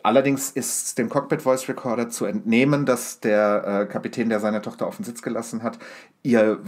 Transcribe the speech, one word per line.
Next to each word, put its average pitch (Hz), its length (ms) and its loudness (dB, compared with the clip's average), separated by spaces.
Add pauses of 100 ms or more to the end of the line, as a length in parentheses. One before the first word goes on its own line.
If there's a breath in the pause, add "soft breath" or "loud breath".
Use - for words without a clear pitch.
allerdings 135 480 2
ist - 480 -4
dem 117 100 0
Cockpit 143 340 -2
Voice 131 280 0
Recorder 120 400 -4
zu - 160 -4
entnehmen, 117 600 2
dass 123 340 -2
der, 104 460 2
äh, 101 200 0
Kapitän, 110 440 -4
der 110 100 0
seine 107 220 0
Tochter 110 260 -6
auf - 80 -8
den - 100 -10
Sitz 120 160 -12
gelassen 117 400 -6
hat, 117 160 -6 (460 loud breath)
ihr 110 440 4